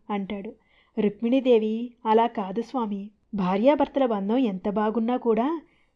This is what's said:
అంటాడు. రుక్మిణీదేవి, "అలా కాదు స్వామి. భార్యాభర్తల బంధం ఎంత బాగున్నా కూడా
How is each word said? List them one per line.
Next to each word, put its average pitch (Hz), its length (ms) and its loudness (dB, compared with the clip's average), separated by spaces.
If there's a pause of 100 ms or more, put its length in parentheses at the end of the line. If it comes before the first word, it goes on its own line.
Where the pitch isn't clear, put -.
అంటాడు. 202 440 -8 (460)
రుక్మిణీదేవి, 233 920 2 (140)
"అలా 226 220 4
కాదు 202 340 -6
స్వామి. 214 480 -6 (240)
భార్యాభర్తల 226 720 2
బంధం 214 320 -2
ఎంత 208 320 -2
బాగున్నా 220 480 0
కూడా 247 440 0 (340)